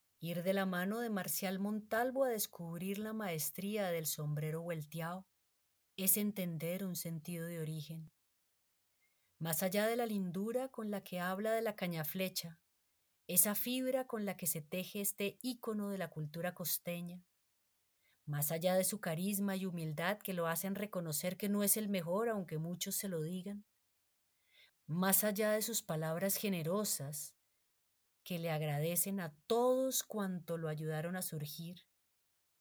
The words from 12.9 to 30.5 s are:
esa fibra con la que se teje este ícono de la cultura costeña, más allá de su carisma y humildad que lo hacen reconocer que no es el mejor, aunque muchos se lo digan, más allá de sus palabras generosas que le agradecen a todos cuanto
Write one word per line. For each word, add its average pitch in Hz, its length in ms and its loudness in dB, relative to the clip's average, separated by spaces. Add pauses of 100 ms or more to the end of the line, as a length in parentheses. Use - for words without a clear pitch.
esa 180 260 6
fibra 254 540 2
con 214 160 -2
la 185 140 -2
que 175 100 -4
se 160 140 0
teje 185 400 -4
este 202 400 -2
ícono 220 480 -2
de 196 80 -2
la 170 120 -2
cultura 170 440 -4
costeña, 175 680 -4 (1040)
más 147 280 0
allá 180 220 6
de 185 100 6
su 208 160 0
carisma 190 560 0
y 190 80 -2
humildad 170 540 0
que - 120 -6
lo 170 160 2
hacen 180 260 0
reconocer 180 600 -2
que 202 140 0
no 202 140 4
es 202 120 6
el 214 140 0
mejor, 196 400 2
aunque 170 300 -2
muchos 175 360 -4
se 196 140 -2
lo 165 120 0
digan, 185 440 -4 (1200)
más 185 360 4
allá 214 280 4
de 214 120 2
sus 220 180 -2
palabras 165 540 0
generosas 175 1000 0 (880)
que 175 140 -4
le 165 140 0
agradecen 156 680 2
a 165 160 -6 (120)
todos 254 560 4
cuanto 185 560 -2